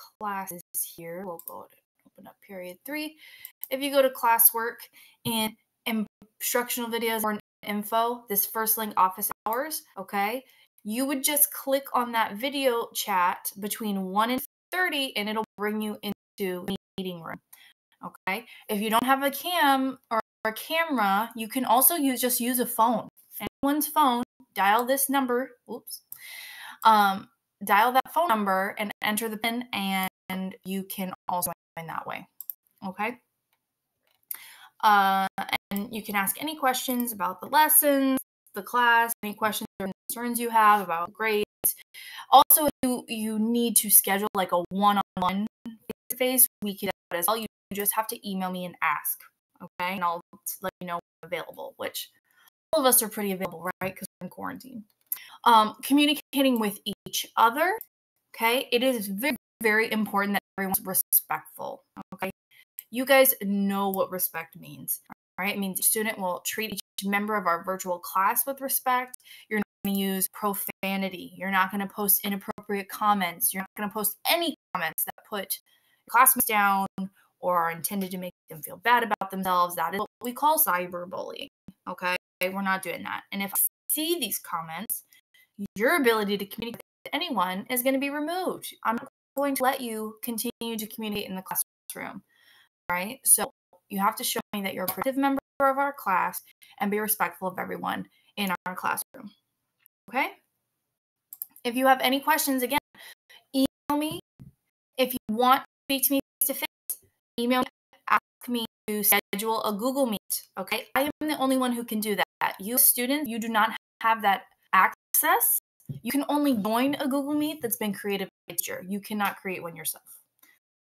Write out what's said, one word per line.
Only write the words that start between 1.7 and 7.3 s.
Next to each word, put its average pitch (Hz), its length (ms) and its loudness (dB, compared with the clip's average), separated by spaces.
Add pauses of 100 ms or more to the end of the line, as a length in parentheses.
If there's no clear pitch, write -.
open - 220 -20
up - 80 -20 (100)
period 180 300 -14 (100)
three. 302 300 -8 (540)
If 262 120 -4
you 285 80 -2
go 277 100 6
to 262 100 4
classwork 233 680 2 (480)
and 226 300 -2 (320)
instructional 240 1040 -4
videos 226 340 -2
or 214 140 -2 (280)